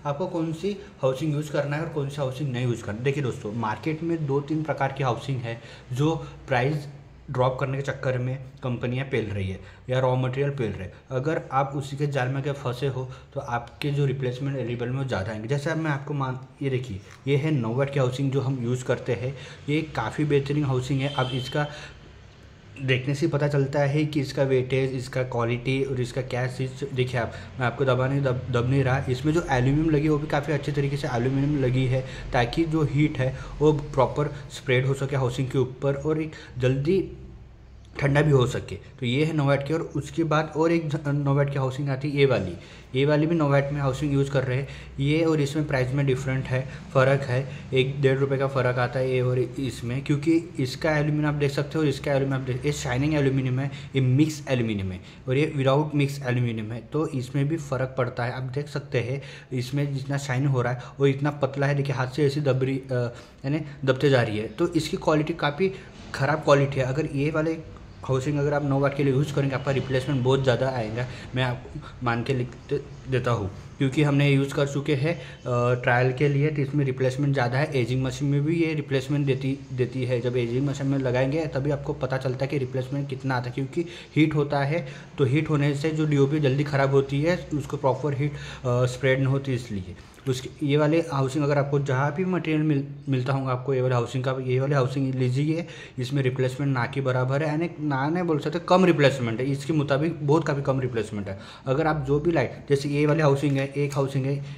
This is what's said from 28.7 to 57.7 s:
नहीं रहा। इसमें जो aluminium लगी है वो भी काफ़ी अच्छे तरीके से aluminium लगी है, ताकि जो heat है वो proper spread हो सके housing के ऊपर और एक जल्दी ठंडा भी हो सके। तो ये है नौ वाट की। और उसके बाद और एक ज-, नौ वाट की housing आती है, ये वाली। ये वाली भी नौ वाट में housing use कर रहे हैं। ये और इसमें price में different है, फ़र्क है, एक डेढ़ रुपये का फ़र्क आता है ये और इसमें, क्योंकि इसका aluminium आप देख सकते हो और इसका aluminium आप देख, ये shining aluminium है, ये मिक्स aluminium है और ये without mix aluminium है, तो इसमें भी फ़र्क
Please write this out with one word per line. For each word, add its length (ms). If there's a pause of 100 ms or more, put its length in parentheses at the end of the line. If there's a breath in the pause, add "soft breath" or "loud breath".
नहीं 140
रहा। 240
इसमें 240
जो 180
aluminium 400
लगी 140
है 60
वो 80
भी 80
काफ़ी 260
अच्छे 200
तरीके 240
से 120
aluminium 500
लगी 280
है, 180 (280 loud breath)
ताकि 340
जो 180
heat 340
है 160 (240 loud breath)
वो 140
proper 640 (180 loud breath)
spread 340
हो 80
सके 220
housing 340
के 80
ऊपर 380
और 260
एक 120 (240 loud breath)
जल्दी 460 (920)
ठंडा 260
भी 80
हो 160
सके। 300 (220 loud breath)
तो 80
ये 180
है 80
नौ 140
वाट 200
की। 80
और 60 (160)
उसके 280
बाद 320
और 160
एक 160
ज-, 200
नौ 260
वाट 180
की 60
housing 320
आती 200
है, 60
ये 100
वाली। 260 (420 loud breath)
ये 120
वाली 200
भी 80
नौ 160
वाट 220
में 80
housing 320
use 180
कर 140
रहे 120
हैं। 120 (320 loud breath)
ये 240
और 160
इसमें 260
price 260
में 140
different 380
है, 160 (320 loud breath)
फ़र्क 280
है, 180 (360 loud breath)
एक 280
डेढ़ 160
रुपये 200
का 80
फ़र्क 320
आता 200
है 120
ये 100
और 180
इसमें, 680
क्योंकि 320 (240)
इसका 360
aluminium 320
आप 60
देख 160
सकते 280
हो 60
और 40
इसका 240
aluminium 300
आप 40
देख, 200
ये 60
shining 420
aluminium 460
है, 100 (240 loud breath)
ये 60
मिक्स 480
aluminium 440
है 80 (280 loud breath)
और 80
ये 200
without 380
mix 280
aluminium 500
है, 100
तो 260
इसमें 400
भी 100
फ़र्क 400